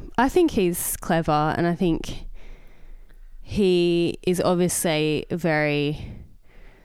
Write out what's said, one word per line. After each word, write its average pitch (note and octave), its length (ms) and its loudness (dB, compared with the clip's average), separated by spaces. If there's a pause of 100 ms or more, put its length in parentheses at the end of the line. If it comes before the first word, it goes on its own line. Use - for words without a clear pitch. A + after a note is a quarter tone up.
(180)
I B3+ 100 4
think E4+ 220 4
he's - 480 -2
clever, D#3 580 2
and E3+ 100 0
I E3+ 100 2
think - 500 -2 (1120)
he F3 840 2
is F3+ 120 2
obviously E3 920 2
very D3+ 680 0 (880)